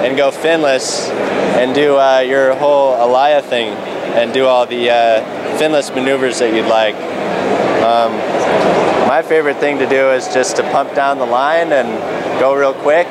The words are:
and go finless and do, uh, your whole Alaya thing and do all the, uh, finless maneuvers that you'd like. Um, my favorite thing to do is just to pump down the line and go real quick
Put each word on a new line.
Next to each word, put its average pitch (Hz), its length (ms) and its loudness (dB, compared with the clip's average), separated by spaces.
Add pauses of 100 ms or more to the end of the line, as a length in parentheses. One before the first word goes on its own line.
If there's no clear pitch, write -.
and 131 160 0
go 139 140 2
finless 151 760 0 (500)
and 127 160 0
do, 143 220 2
uh, 135 220 4
your 131 360 2
whole 139 400 2
Alaya 131 460 2
thing 117 340 -4 (400)
and 117 180 0
do 131 140 2
all 123 180 2
the, 120 240 -2
uh, 117 320 2 (360)
finless 156 360 0
maneuvers 131 460 -2
that 117 140 0
you'd 110 140 0
like. 110 280 2 (880)
Um, 117 300 2 (920)
my 143 140 2
favorite 156 360 0
thing 143 220 -2
to 131 60 0
do 135 260 2
is 127 220 -2
just 131 240 0
to 123 60 2
pump 139 320 -2
down 139 240 0
the 127 60 -2
line 151 480 0
and 117 260 0 (400)
go 131 140 2
real 139 200 2
quick 156 380 0